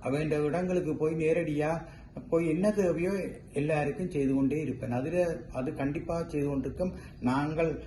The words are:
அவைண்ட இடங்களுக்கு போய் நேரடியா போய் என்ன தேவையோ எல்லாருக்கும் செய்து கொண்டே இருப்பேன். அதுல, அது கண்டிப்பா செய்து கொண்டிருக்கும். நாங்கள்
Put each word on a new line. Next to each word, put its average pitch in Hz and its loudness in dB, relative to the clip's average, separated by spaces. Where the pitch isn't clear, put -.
அவைண்ட 151 0
இடங்களுக்கு 165 0
போய் 156 0
நேரடியா 160 2
போய் 165 4
என்ன 185 4
தேவையோ 180 2
எல்லாருக்கும் 147 0
செய்து 135 2
கொண்டே 135 2
இருப்பேன். 123 -4
அதுல, 160 2
அது 131 -2
கண்டிப்பா 160 -2
செய்து 143 0
கொண்டிருக்கும். 139 -2
நாங்கள் 147 0